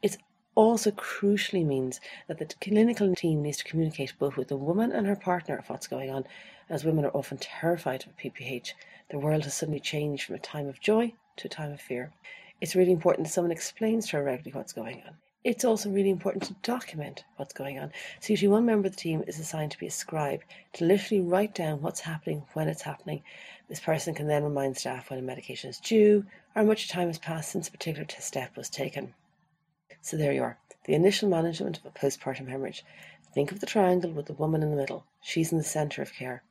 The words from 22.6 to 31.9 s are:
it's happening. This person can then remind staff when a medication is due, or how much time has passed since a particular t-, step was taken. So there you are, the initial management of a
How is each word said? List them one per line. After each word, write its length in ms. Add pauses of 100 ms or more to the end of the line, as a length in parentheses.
it's 140
happening. 400 (480)
This 100
person 360
can 120
then 160
remind 340
staff 340
when 80
a 20
medication 480
is 100
due, 460 (300)
or 80
how 40
much 200
time 220
has 100
passed 320
since 160
a 40
particular 340
t-, 160
step 360
was 120
taken. 440 (880)
So 160
there 160
you 80
are, 160 (280)
the 100
initial 340
management 480
of 80
a 60